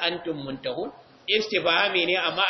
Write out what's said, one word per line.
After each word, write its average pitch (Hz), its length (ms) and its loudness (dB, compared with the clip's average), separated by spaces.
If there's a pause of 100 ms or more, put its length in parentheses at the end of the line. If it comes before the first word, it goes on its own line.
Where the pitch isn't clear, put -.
antum 170 420 -4
muntahun?" 135 480 -6 (380)
Istifhami 190 760 2
ne, 175 100 2
amma 170 340 0